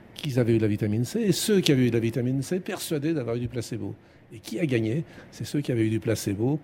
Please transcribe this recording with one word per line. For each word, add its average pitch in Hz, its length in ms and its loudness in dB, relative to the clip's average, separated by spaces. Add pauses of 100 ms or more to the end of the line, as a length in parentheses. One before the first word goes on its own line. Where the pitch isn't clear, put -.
(160)
qu'ils 131 240 -4
avaient 117 160 4
eu - 20 6
de 107 60 2
la 110 40 4
vitamine 104 380 0
C, 226 160 -2
et 208 100 4
ceux 196 300 2
qui 160 100 4
avaient 127 140 6
eu 123 40 4
de 113 60 2
la 117 60 2
vitamine 123 400 0
C 180 180 -4
persuadés 165 540 -4
d'avoir 120 240 -2
eu - 20 -4
du 123 80 -4
placebo. 110 480 -8 (380)
Et 113 60 -16
qui - 220 -8
a 175 40 2
gagné ? 123 380 2 (260)
C'est - 140 -12
ceux 147 160 -4
qui 143 140 -2
avaient 113 120 4
eu 110 40 2
du 110 100 0
placebo, 110 640 0